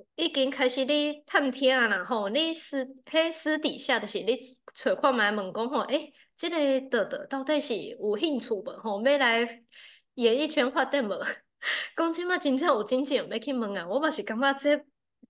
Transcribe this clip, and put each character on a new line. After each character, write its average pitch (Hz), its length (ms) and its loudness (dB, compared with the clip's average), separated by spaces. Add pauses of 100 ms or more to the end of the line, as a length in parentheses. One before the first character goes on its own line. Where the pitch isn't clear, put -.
(140)
已 320 180 -2
经 269 200 2
开 269 180 2
始 262 160 0
咧 294 400 0
探 285 260 -2
听 262 240 4
啊 240 120 4
啦 190 160 0
吼， 208 260 -2
你 320 240 0
私-， 277 320 -6 (240)
迄 320 240 2
私 302 240 -2
底 - 220 -2
下 247 200 0
就 208 60 -4
是 202 140 -6
你 226 180 0 (380)
找 196 200 0
看 269 200 2
觅 226 60 2 (140)
问 190 160 -4
讲 220 160 -4
吼， 269 120 0
欸， 302 340 -2 (220)
这 330 160 -6
个 269 380 2
德 214 160 2
德 - 200 -8
到 269 180 -6
底 294 160 2
是 247 160 -2
有 202 420 -4
兴 294 220 0
趣 220 140 -4
无 214 180 -4 (120)
吼， 208 180 -4
要 277 160 4
来 233 460 2 (500)
演 233 260 4
艺 311 80 2
圈 269 240 2
发 330 140 2
展 285 180 0
无？ 185 220 -4 (320)
<laughs> - 400 -6
讲 330 160 2
即 339 100 -4
马 359 140 0
真 269 180 2
正 294 120 2
有 233 160 4
经 254 200 2
纪 277 120 0
人 175 120 0
要 208 120 -4
去 277 120 -4
问 226 240 -2
啊， 175 120 -6
我 214 120 0
嘛 311 120 2
是 - 100 -4
感 220 180 -4
觉 269 140 4
这 294 320 2 (440)